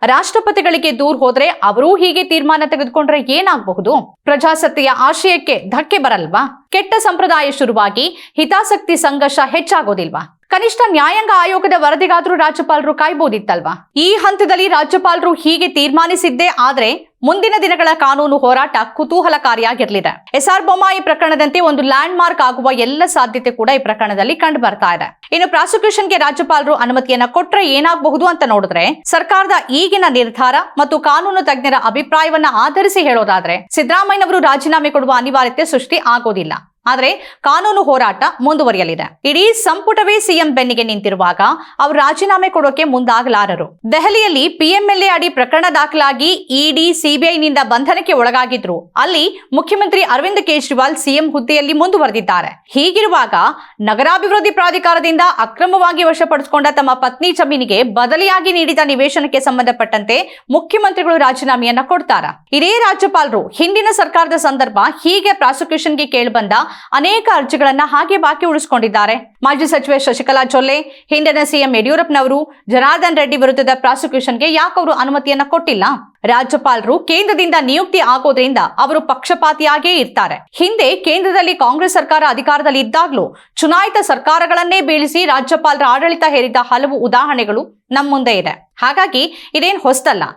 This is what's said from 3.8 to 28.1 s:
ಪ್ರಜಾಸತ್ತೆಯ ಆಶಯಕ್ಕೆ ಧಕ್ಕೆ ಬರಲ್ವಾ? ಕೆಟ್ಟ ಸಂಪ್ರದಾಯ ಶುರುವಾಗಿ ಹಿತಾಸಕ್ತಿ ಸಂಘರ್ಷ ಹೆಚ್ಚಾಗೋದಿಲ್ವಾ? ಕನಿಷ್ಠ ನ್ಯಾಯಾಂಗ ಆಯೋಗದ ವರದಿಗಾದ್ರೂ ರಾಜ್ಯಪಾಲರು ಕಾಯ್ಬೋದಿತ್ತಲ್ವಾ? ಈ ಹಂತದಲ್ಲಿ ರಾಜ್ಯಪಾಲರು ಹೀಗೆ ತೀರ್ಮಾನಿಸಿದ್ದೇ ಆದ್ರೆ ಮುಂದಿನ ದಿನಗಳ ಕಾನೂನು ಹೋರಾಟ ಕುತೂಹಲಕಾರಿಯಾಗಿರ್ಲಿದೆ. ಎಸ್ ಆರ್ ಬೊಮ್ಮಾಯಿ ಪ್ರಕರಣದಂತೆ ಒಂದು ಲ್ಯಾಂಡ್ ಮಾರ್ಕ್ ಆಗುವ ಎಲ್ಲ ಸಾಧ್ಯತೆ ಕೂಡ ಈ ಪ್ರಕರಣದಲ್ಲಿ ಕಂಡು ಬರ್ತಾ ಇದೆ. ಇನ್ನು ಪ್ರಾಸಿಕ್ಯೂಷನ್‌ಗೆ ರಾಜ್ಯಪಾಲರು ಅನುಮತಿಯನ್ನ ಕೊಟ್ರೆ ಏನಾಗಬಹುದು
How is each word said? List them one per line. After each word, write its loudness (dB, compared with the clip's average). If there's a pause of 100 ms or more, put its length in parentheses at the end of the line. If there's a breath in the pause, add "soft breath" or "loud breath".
ಪ್ರಜಾಸತ್ತೆಯ 0
ಆಶಯಕ್ಕೆ 0 (100)
ಧಕ್ಕೆ -2
ಬರಲ್ವಾ? -2
ಕೆಟ್ಟ -2
ಸಂಪ್ರದಾಯ 0
ಶುರುವಾಗಿ -2
ಹಿತಾಸಕ್ತಿ 0
ಸಂಘರ್ಷ 0
ಹೆಚ್ಚಾಗೋದಿಲ್ವಾ? -4
ಕನಿಷ್ಠ 0 (100)
ನ್ಯಾಯಾಂಗ 2
ಆಯೋಗದ 2
ವರದಿಗಾದ್ರೂ 2
ರಾಜ್ಯಪಾಲರು 0
ಕಾಯ್ಬೋದಿತ್ತಲ್ವಾ? -2
ಈ 2
ಹಂತದಲ್ಲಿ 2
ರಾಜ್ಯಪಾಲರು 0
ಹೀಗೆ 0
ತೀರ್ಮಾನಿಸಿದ್ದೇ 0 (120)
ಆದ್ರೆ -2
ಮುಂದಿನ 0
ದಿನಗಳ 0
ಕಾನೂನು 0
ಹೋರಾಟ 2 (180)
ಕುತೂಹಲಕಾರಿಯಾಗಿರ್ಲಿದೆ. -2 (100)
ಎಸ್ 0
ಆರ್ 2
ಬೊಮ್ಮಾಯಿ 2
ಪ್ರಕರಣದಂತೆ 0
ಒಂದು 2
ಲ್ಯಾಂಡ್ 0
ಮಾರ್ಕ್ 2
ಆಗುವ 0
ಎಲ್ಲ 0
ಸಾಧ್ಯತೆ -2
ಕೂಡ -2
ಈ 2
ಪ್ರಕರಣದಲ್ಲಿ -2
ಕಂಡು -2
ಬರ್ತಾ 0
ಇದೆ. -8 (120 loud breath)
ಇನ್ನು 0
ಪ್ರಾಸಿಕ್ಯೂಷನ್‌ಗೆ 0
ರಾಜ್ಯಪಾಲರು 0
ಅನುಮತಿಯನ್ನ 0
ಕೊಟ್ರೆ 0
ಏನಾಗಬಹುದು 2